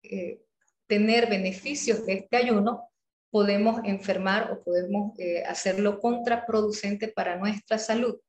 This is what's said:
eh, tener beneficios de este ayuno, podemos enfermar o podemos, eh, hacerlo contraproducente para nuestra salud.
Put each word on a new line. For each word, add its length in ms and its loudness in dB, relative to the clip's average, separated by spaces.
eh, 360 -8
tener 400 4
beneficios 800 -2
de 80 0
este 240 -2
ayuno, 520 2
podemos 540 2
enfermar 680 -2
o 100 -12
podemos, 560 -2
eh, 240 -4
hacerlo 560 0
contraproducente 1080 0
para 260 -4
nuestra 420 -2
salud. 400 0